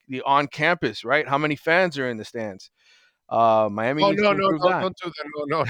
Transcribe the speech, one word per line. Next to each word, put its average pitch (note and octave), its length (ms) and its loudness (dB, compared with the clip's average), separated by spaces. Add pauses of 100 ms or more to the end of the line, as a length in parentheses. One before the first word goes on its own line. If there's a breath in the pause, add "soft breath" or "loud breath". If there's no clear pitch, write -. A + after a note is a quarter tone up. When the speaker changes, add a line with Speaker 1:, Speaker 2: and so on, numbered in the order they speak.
Speaker 1:
the C3 140 -6
on C#3 240 2
campus, D3+ 580 -2
right? C#3 240 0
How C#3 100 0
many D3+ 180 -2
fans E3 420 0
are C3 100 -2
in A#2 100 -6
the G#2+ 60 -10
stands? G#2+ 460 -10 (580 soft breath)
Uh, A2 420 4
Miami A#2+ 340 -2
Speaker 2:
Oh, G3+ 60 4
Speaker 1:
needs G3+ 120 0
Speaker 2:
no, G#3 100 4
Speaker 1:
to G3 60 0
Speaker 2:
no, G3 80 0
Speaker 1:
improve D#3+ 160 2
Speaker 2:
no, F3+ 80 4
Speaker 1:
that. F3 120 -2
Speaker 2:
don't F#3+ 200 -4
do F3 80 -8
that. D3+ 160 -12 (220)
No, D#3 160 0
no, - 60 -